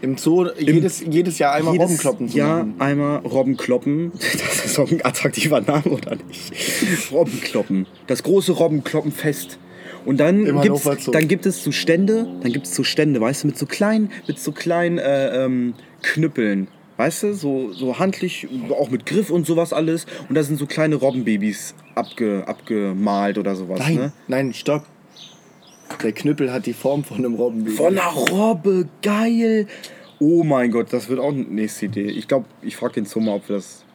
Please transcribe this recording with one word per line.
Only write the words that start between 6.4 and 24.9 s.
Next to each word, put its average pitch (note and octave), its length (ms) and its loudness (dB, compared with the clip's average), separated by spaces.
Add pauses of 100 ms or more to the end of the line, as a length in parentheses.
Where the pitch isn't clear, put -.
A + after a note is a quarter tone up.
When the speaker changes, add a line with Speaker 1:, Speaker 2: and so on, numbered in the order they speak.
Speaker 2:
Robbenkloppen. A2 760 0 (220)
Das C3 160 -2
große F#3 300 4
Robbenkloppenfest. D3+ 1040 0 (480)
Und C3+ 140 2
dann F#3 260 6
Speaker 1:
Im C#3+ 160 4
Speaker 2:
gibt's, C#3+ 240 4
Speaker 1:
Hannover C#3 160 2
Zoo. - 100 -2
Speaker 2:
dann D#3+ 180 4
gibt F#3+ 160 2
es F#3 180 -2
so D3+ 80 -2
Stände, G3 560 2 (140)
dann B2 100 0
gibt's C3+ 240 -4
so C3+ 80 0
Stände, D3 380 2
weißt B2+ 220 0
du, D3+ 40 2
mit C#3+ 100 -2
so D3+ 80 -4
kleinen, G#3 460 0 (160)
mit - 120 -4
so - 120 -6
kleinen, E3+ 460 0
äh, C3+ 480 0
ähm, B2 280 0 (280)
Knüppeln. G#2+ 680 0 (300)
Weißt D3 260 0
du, G#3 100 0
so, C3+ 380 -4
so C3 280 -4
handlich, F#3 480 -2 (300)
auch C#3 120 0
mit B2 160 -4
Griff F#3 240 0
und E3 160 0
sowas E3 260 0
alles. D#3+ 340 -2 (220)
Und C3 80 -2
da D#3 80 4
sind C#3+ 160 -2
so D3 60 -2
kleine D#3 300 0
Robbenbabys A2 800 0 (220)
abge-, G#2 500 -2
abgemalt G2+ 920 -2
oder G2 180 -2
sowas, F#2 240 -6
Speaker 1:
Nein, D#3 160 2
Speaker 2:
ne? C#3+ 180 -2 (140)
Speaker 1:
nein, C3 260 0
stopp. D3+ 300 -2 (1200)